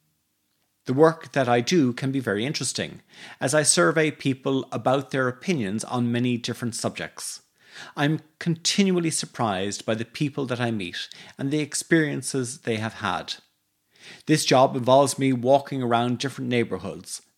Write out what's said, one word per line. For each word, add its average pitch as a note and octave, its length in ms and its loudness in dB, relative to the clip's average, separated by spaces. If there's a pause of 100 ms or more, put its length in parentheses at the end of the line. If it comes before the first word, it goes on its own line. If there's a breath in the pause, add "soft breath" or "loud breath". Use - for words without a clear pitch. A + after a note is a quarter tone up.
(880)
The C3 60 -2
work D#3+ 400 4
that C3+ 160 2
I B2 140 4
do B2+ 320 2
can C3+ 180 -4
be C3+ 80 -2
very G#2+ 240 -2
interesting, B2+ 560 -6 (400 loud breath)
as C3+ 140 0
I D#3 80 4
survey D#3+ 480 4
people C3+ 600 -2
about C3 420 0
their C3 160 0
opinions B2 540 -2
on A#2+ 300 0
many A#2+ 240 0
different A#2 380 -6
subjects. - 680 -8 (560 loud breath)
I'm D3+ 240 0 (180)
continually F3 720 0
surprised G2+ 760 -4
by A2+ 80 0
the A2+ 100 -4
people C#3 400 -4
that A#2+ 160 -4
I A#2+ 100 0
meet G2 380 -6 (300 loud breath)
and C3+ 120 -2
the D3+ 100 0
experiences C#3 1000 -2
they A2+ 180 -4
have A2 180 -4
had. F2+ 420 -4 (880 loud breath)
This D#3 180 2
job C3+ 320 4
involves C3 420 4
me C3+ 140 2
walking C3 500 2
around A#2+ 360 0
different C3 320 -6
neighborhoods, F#2+ 720 -4 (140)